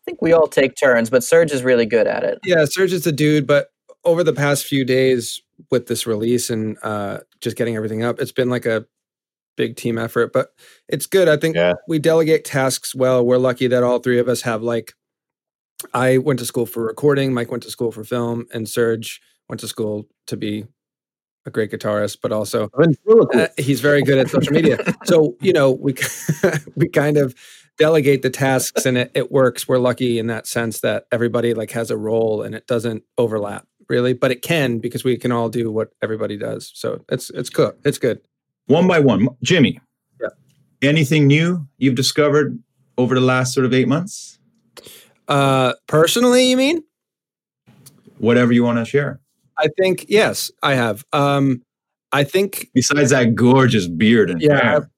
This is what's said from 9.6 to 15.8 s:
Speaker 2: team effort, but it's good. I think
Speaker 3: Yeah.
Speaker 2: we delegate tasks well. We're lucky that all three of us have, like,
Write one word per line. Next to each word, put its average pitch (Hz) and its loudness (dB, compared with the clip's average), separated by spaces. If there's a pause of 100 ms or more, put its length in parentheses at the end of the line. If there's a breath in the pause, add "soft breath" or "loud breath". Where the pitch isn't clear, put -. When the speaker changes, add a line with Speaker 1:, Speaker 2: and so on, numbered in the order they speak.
Speaker 2:
team 117 -4
effort, 117 -4
but - -2 (340 soft breath)
it's 147 -6
good. 185 2
I 151 4
think 160 -2
Speaker 3:
Yeah. 175 2 (140)
Speaker 2:
we 160 -2
delegate 160 2
tasks - -4
well. 127 2
We're 127 2
lucky 127 0
that 123 2
all 123 0
three 123 0
of 123 0
us 117 -2
have, 110 -4
like, 117 -6 (1000)